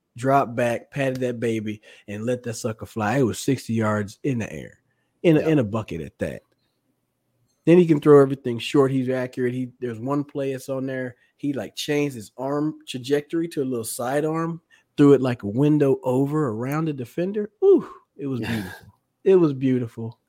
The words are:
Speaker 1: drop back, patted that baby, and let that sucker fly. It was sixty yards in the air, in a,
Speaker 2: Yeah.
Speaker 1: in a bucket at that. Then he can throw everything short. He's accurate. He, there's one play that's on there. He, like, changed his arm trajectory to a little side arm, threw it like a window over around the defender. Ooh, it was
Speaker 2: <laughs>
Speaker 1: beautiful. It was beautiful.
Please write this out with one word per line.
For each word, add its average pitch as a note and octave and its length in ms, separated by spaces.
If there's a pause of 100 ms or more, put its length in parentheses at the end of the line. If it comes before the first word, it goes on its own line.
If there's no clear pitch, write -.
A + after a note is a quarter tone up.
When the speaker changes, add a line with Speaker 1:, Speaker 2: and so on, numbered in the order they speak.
(160)
Speaker 1:
drop B2 380
back, A#2+ 380
patted C3+ 240
that B2 240
baby, A2 420 (240)
and G#2 180
let B2 200
that A2+ 100
sucker A2 320
fly. A2 320
It C#3 60
was G2 160
sixty B2 340
yards G#2+ 480
in C3 160
the G#2 120
air, C2 280 (460)
in E3 120
a, C#3+ 40
Speaker 2:
Yeah. - 80
Speaker 1:
in D#3 100
a B2 60
bucket G2+ 360
at C#2+ 200
that. C#2+ 220 (1200)
Then E3 140
he F3+ 80
can D#3+ 120
throw D3 220
everything C3 380
short. C3+ 340
He's C3 160
accurate. B2+ 460
He, B2+ 260
there's A#2+ 180
one C#3 240
play C#3 300
that's B2+ 160
on C3 180
there. B2+ 300 (220)
He, C#3+ 160
like, G#2+ 200
changed D3 400
his G#2+ 220
arm D3 380 (120)
trajectory D3 600
to D#3+ 140
a - 20
little B2 200
side C3 420
arm, E3 340 (380)
threw C#3+ 160
it B2+ 80
like B2 200
a G2+ 60
window C#3 560
over C#3 460
around C3 340
the D#3+ 80
defender. F3+ 580 (140)
Ooh, F#4+ 240 (280)
it C#3 100
was C3 140
Speaker 2:
<laughs> A2 60
Speaker 1:
beautiful. G2+ 400 (380)
It F#3+ 120
was D#3+ 180
beautiful. B2 760